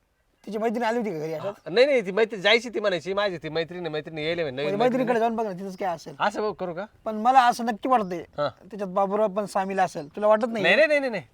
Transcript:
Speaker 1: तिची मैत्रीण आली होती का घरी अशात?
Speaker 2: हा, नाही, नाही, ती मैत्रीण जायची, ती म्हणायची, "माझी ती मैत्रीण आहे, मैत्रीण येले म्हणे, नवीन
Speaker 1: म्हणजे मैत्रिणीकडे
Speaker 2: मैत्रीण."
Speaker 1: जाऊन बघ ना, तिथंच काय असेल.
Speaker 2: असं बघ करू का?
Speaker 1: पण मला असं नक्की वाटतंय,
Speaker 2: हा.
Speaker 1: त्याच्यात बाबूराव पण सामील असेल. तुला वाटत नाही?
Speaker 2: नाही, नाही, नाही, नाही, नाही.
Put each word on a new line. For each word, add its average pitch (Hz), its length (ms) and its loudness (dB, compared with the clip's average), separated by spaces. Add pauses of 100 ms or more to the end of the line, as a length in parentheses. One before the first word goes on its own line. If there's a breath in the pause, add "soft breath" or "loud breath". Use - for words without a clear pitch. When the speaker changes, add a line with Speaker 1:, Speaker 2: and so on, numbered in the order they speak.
(460)
Speaker 1:
तिची 214 120 -6
मैत्रीण 226 240 -2
आली 233 160 0
होती 214 120 -2
का 160 80 -6
घरी 160 140 -6
अशात? 160 260 -6
Speaker 2:
हा, - 120 -14
नाही, 240 160 6
नाही, 269 200 2
ती 196 40 -4
मैत्रीण 208 300 0
जायची, 226 280 2
ती 220 120 -6
म्हणायची, 185 340 -2
"माझी 196 240 -2
ती 165 100 -10
मैत्रीण 165 320 -4
आहे, 170 80 -6
मैत्रीण 151 300 -8
येले 165 240 -2
म्हणे, 131 140 -4
नवीन 143 120 -2
Speaker 1:
म्हणजे 196 80 0
मैत्रिणीकडे 247 360 2
Speaker 2:
मैत्रीण." 226 240 2
Speaker 1:
जाऊन - 0 -
बघ 226 100 -2
ना, 196 60 -6
तिथंच 190 260 -10
काय 196 100 -4
असेल. 160 320 -8
Speaker 2:
असं 208 220 -2
बघ 214 120 -2
करू 180 200 -6
का? 185 100 -8 (200)
Speaker 1:
पण 220 120 -6
मला 247 300 6
असं 233 180 2
नक्की 233 240 -2
वाटतंय, 196 300 2
Speaker 2:
हा. 147 300 -4
Speaker 1:
त्याच्यात 190 400 -10
बाबूराव 202 400 0
पण 202 160 -4
सामील 190 340 -2
असेल. 165 380 -2
तुला 208 100 0
वाटत 214 220 6
नाही? 226 140 -4
Speaker 2:
नाही, 180 140 6
नाही, 302 120 6
नाही, 294 120 2
नाही, 262 100 -2
नाही. 175 240 -6